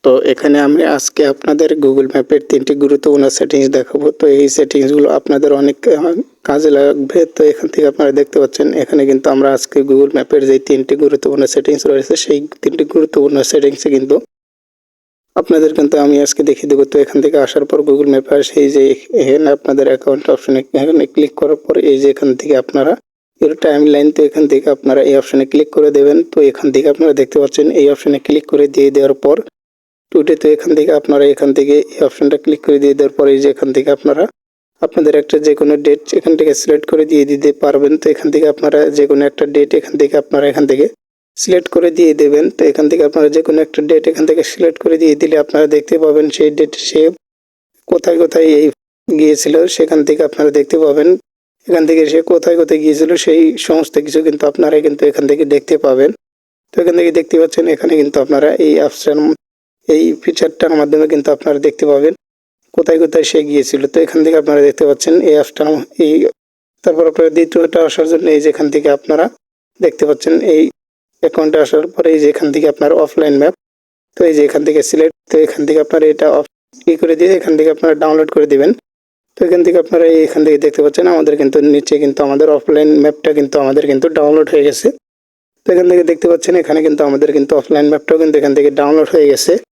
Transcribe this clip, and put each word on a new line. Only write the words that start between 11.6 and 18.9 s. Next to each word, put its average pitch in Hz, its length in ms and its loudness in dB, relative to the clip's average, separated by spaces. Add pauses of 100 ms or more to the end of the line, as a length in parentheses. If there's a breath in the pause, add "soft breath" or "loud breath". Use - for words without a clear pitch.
রয়েছে, 135 220 -2 (100)
সেই 147 160 -2 (240)
তিনটি 165 200 -2 (100)
গুরুত্বপূর্ণ 147 440 0 (140)
সেটিংসে 143 440 0
কিন্তু 135 200 0 (1200)
আপনাদের 156 420 0
কিন্তু 147 180 0 (100)
আমি 143 100 4 (100)
আজকে - 240 -4
দেখিয়ে 143 220 -4
দেবো। 139 200 2
তো - 120 -6
এখান 139 200 -2
থেকে 151 220 0
আসার 143 240 -4
পর 151 100 0 (100)
Google 143 240 2
ম্যাপে 135 260 -2
আসে - 140 -4 (100)
এই 139 120 2
যে 135 80 4 (380)